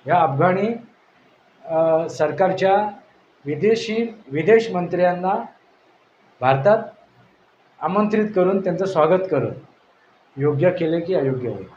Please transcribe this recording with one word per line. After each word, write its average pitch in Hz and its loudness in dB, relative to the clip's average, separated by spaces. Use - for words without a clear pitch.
या 175 2
अफगाणी, 185 0
अ, 160 0
सरकारच्या 185 0
विदेशी, 214 0
विदेश 190 2
मंत्र्यांना 180 -2
भारतात 139 2
आमंत्रित 208 0
करून 190 2
त्यांचं 180 -2
स्वागत 175 2
करून 120 -2
योग्य 143 2
केले 165 -2
की 175 -4
अयोग्य 135 -2
होईल, 98 -10